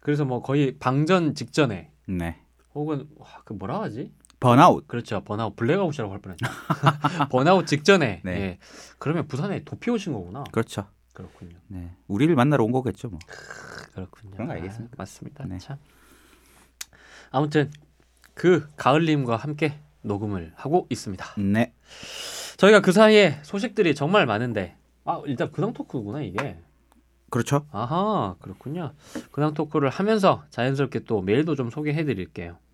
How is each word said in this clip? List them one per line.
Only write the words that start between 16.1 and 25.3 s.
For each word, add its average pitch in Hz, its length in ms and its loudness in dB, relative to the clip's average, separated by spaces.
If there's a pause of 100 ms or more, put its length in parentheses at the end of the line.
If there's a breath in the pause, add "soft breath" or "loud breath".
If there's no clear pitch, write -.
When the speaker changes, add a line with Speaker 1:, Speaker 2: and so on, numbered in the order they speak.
Speaker 1:
아무튼 147 400 2 (640)
그 170 420 4
가을님과 143 600 2
함께 151 440 -4 (220)
녹음을 101 520 -4
하고 151 340 -2
있습니다. - 380 -8 (120)
Speaker 2:
네. 101 360 0 (840 loud breath)
Speaker 1:
저희가 208 220 8
그 196 120 2
사이에 208 500 8
소식들이 202 540 0
정말 175 280 4
많은데, 107 520 -2 (280)
아, 156 220 -4
일단 151 240 -4